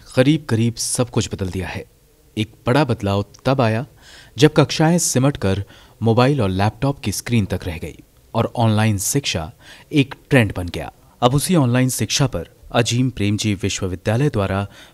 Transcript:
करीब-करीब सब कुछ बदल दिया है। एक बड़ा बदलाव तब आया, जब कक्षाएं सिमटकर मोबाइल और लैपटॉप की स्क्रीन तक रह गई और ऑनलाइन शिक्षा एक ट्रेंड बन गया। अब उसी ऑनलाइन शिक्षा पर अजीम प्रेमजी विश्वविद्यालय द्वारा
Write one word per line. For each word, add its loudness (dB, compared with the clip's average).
करीब-करीब 2
सब -4
कुछ -2
बदल -6
दिया -6
है। -10
एक -4
बड़ा 2
बदलाव -2
तब 2
आया, 0
जब 6
कक्षाएं 2
सिमटकर 0
मोबाइल 2
और 0
लैपटॉप -2
की -4
स्क्रीन 0
तक -4
रह -8
गई -12
और -2
ऑनलाइन 2
शिक्षा -4
एक 2
ट्रेंड 4
बन -6
गया। -10
अब 2
उसी 0
ऑनलाइन 2
शिक्षा -2
पर -6
अजीम 0
प्रेमजी -2
विश्वविद्यालय -2
द्वारा -2